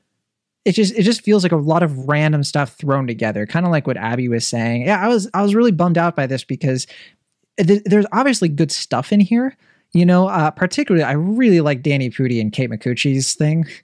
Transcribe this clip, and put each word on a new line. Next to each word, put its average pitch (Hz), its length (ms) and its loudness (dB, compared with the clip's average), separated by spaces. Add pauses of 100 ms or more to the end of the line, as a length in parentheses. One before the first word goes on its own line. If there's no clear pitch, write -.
(640)
It 185 120 0
just, 214 200 0
it 220 80 2
just 226 200 0
feels 208 200 2
like 175 80 0
a 165 60 2
lot 160 260 0
of 135 240 -4
random 151 360 0
stuff 143 320 -4
thrown 139 300 -2
together, 107 400 -4
kinda 170 240 -2
like 156 160 0
what 107 120 -4
Abby 120 320 -4
was 117 180 -2
saying. 120 380 -4
Yeah, 190 180 0
I 220 60 0
was, 233 240 0
I 190 80 -2
was 202 140 2
really 233 160 4
bummed 170 260 2
out 170 180 0
by 143 100 -2
this 131 200 -6
because 131 420 -4 (720)
th-, 302 260 2
there's 208 300 2
obviously 240 340 0
good 147 240 -2
stuff - 400 -6
in 208 80 4
here. 233 380 0 (360)
You 175 120 4
know, 180 220 4
uh, 160 240 0
particularly, 180 540 0
I 127 80 -2
really 190 480 2
like 143 200 0
Danny 135 280 0
Pudi 120 320 -2
and 107 100 -2
Kate 127 180 -4
Micucci's 127 640 -2
thing. 156 320 0 (180)